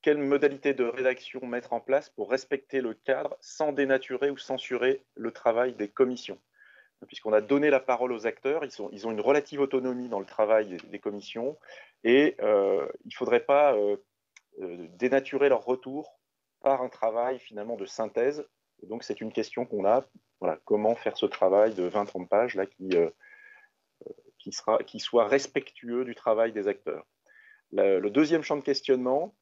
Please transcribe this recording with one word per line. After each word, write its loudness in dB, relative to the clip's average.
quelle 4
modalité 2
de 2
rédaction -2
mettre -6
en -2
place 0
pour -8
respecter -2
le -4
cadre -4
sans -4
dénaturer 0
ou -8
censurer -2
le -6
travail 0
des -4
commissions ? 0
Puisqu'on -4
a 6
donné 2
la 4
parole 0
aux -6
acteurs, -4
ils -10
sont, -12
ils -10
ont -4
une -4
relative 2
autonomie -2
dans -4
le -8
travail 0
des, -10
des -14
commissions -8
et, 4
euh, 2
il -16
ne -18
faudrait 0
pas, 4
euh, 0
euh, -10
dénaturer 2
leur 2
retour -6
par 2
un -4
travail -2
finalement -10
de -8
synthèse. -2
Et -18
donc -8
c'est -8
une -8
question -4
qu'on -4
a, 4
voilà, -2
comment 2
faire -6
ce 0
travail 4
de -4
vingt, -2
trente -10
pages 2
là, -2
qui, -12
euh, 4
qui -14
sera, 0
qui -6
soit 2
respectueux -2
du -10
travail 0
des -2
acteurs. -6
Le, 4
le 0
deuxième 2
champ -4
de -6
questionnement 0